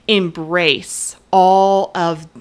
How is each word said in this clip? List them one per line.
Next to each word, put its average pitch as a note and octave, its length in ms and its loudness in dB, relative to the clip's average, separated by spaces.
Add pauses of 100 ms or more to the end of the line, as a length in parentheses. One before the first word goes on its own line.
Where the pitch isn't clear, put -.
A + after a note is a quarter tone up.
embrace E3+ 1080 -2 (140)
all F#3+ 640 2
of E3 340 -4 (140)